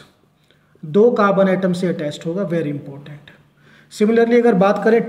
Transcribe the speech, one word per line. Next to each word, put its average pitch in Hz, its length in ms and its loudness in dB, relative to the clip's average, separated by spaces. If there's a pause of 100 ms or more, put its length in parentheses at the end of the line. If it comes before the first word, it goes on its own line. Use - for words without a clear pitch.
(840)
दो 202 360 2
कार्बन 196 300 2
एटम 185 240 0
से 175 160 -4
अटैच्ड 156 380 -8
होगा, 175 220 -4
very 156 220 -4
important। - 600 -14 (680)
Similarly, 233 420 2
अगर 233 140 2 (100)
बात 208 200 2
करें 226 240 4